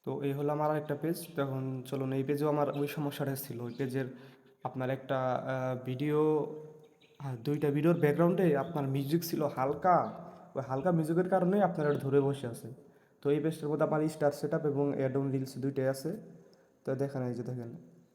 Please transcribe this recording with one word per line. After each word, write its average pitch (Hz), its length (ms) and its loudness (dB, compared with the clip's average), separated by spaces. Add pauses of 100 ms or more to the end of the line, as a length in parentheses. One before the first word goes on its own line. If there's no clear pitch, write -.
তো 135 160 -4
এই 139 120 0
হলো 147 200 -2
আমার 151 180 0
আরেকটা 147 240 -2
পেজ। 165 400 -4
তো 139 60 -2
এখন 131 440 -4
চলুন, 135 280 -4
এই 135 100 0
পেজেও 147 260 0
আমার 143 300 0
ওই 143 80 0
সমস্যাটা 143 480 -4
ছিল। 120 260 -8
ওই 120 160 -8
পেজের 135 280 -2 (580)
আপনার 127 260 -4
একটা, 135 300 -2 (140)
আহ, 127 520 -2
ভিডিও, 147 340 0 (1000)
হ্যাঁ, 135 160 -6
দুইটা 143 360 0
ভিডিওর 151 280 4
ব্যাকগ্রাউন্ডে 165 580 6
আপনার 143 300 -2
মিউজিক 139 360 0
ছিল 151 200 -2
হালকা, 143 540 2 (580)
ওই 131 60 -2
হালকা 135 300 0
মিউজিকের 165 380 2
কারণেই 190 320 4
আপনার 160 300 2
এটা 135 80 2
ধরে 135 220 4
বসে 135 260 -2
আছে। 117 260 -10 (480)
তো 143 80 0
এই 147 100 4
পেজটার 147 300 -2
মধ্যে 156 160 2
আমার 156 240 2
স্টার 147 220 2
সেটআপ 156 340 -2
এবং 143 280 2
add-on 135 380 0
রিলস 131 260 -4
দুইটাই 135 300 0
আছে। 135 300 -4 (680)
তো 131 100 0
দেখেন, 135 260 -2
এই 123 120 -2
যে 117 100 -6
দেখেন 120 320 -8 (400)